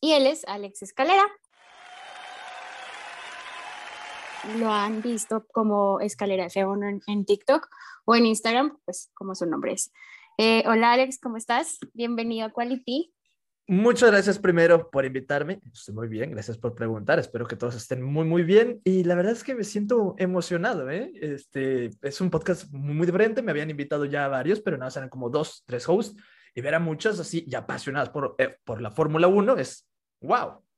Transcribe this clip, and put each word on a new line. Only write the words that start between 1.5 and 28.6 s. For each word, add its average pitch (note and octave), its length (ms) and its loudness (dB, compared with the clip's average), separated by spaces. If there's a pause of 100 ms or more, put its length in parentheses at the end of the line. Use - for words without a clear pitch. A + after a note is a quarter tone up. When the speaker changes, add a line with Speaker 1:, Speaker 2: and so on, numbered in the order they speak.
Speaker 1:
Lo A3+ 120 2
han G#3 300 0
visto A3 460 -4
como G3+ 540 2
Escalera G3 440 -2
F F#3+ 200 0
uno G3+ 220 -2
en, G3+ 200 -6
en G#3 180 -2
TikTok C4+ 420 2 (360)
o A#3 120 6
en A#3 100 8
Instagram, A#3 580 2
pues - 300 -10
como F#3+ 220 -10
su F3 100 -4
nombre D3 280 -2
es. - 180 -6 (460)
Eh, A3+ 300 4
hola A3+ 240 4
Alex, C4 280 2
¿cómo A3+ 180 -8
estás? A#3+ 400 -2 (160)
Bienvenido A3+ 540 -4
a A3 40 -8
Quality. B3+ 600 -4 (560)
Speaker 2:
Muchas A#3 420 6
gracias G3+ 280 4
primero E3+ 500 6
por C#3 140 0
invitarme. C#3+ 560 -4 (140)
Estoy - 200 -16
muy A2+ 140 -6
bien, A2 240 -6
gracias A2+ 260 -8
por A2+ 160 -6
preguntar. A2+ 460 0
Espero A#2+ 260 -6
que A#2 120 -8
todos A#2+ 180 -6
estén B2+ 260 -6
muy, C#3+ 220 -2
muy E3 200 2
bien. G#3+ 420 4
Y F#3 180 4
la F3 100 2
verdad F3+ 200 0
es A#3 100 -8
que C4+ 120 -6
me A3 100 -6
siento G#3 540 0
emocionado, F3+ 680 -2
¿eh? A3+ 260 -6
Este, C3+ 760 -4 (120)
es - 200 -6
un F#3 80 0
podcast E3 420 -2
muy, C#3+ 220 -6
muy D#3 120 2
diferente. G#3+ 360 2
Me A3 100 -2
habían D3+ 180 -4
invitado D3 360 -4
ya C#3+ 180 -2
a C#3 60 0
varios, C#3+ 320 0
pero E3+ 160 -4
nada, B2+ 180 -8
eran C3+ 140 -10
como B2+ 200 -8
dos, D3+ 360 -4
tres A#2+ 240 -8
hosts. G#3 260 2 (400)
Y B2 60 -8
ver C#3+ 140 -2
a E3 40 4
muchas E3+ 400 -2
así E3 260 -6
y B2+ 100 -8
apasionadas C3+ 540 -4
por, C#3 280 -4
eh, C3 260 0